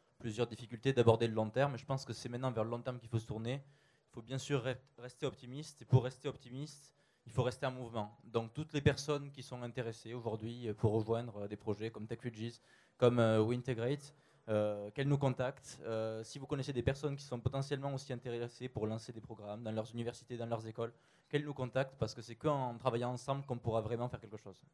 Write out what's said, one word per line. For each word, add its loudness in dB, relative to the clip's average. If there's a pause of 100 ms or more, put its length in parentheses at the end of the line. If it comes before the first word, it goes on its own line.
(180)
plusieurs 0
difficultés 0
d'aborder 8
le -2
long 2
terme, 2
mais -6
je -14
pense -2
que -6
c'est -8
maintenant -2
vers 0
le -2
long -4
terme -4
qu'il -16
faut 0
se -4
tourner. -4 (460)
Il -20
faut -12
bien -6
sûr 0
re-, 0 (220)
rester -8
optimiste, -8
et -18
pour 6
rester -6
optimiste, -10 (360)
il -16
faut 2
rester -2
en -2
mouvement. -6
Donc -2
toutes -6
les 0
personnes 2
qui -12
sont -10
intéressées -6
aujourd'hui, -4
euh, -2
pour 4
rejoindre, 0
euh, -6
des -6
projets -4
comme -10
Tech -6
Refugees, -6 (380)
comme, 8
euh, 8
WeIntegrate, 0 (340)
euh, 0
qu'elles 0
nous 6
contactent. 0
Euh, -2
si -12
vous -10
connaissez -2
des 0
personnes 0
qui -12
sont -6
potentiellement -2
aussi -6
intéressées -6
pour -2
lancer -4
des -14
programmes -10
dans -4
leurs -2
universités, -6
dans -4
leurs -2
écoles, -4 (360)
qu'elles 0
nous -6
contactent, -2
parce -2
que -10
c'est -12
qu'en 0
travaillant 2
ensemble -2
qu'on -4
pourra 0
vraiment -2
faire -10
quelque -12
chose. -18 (100)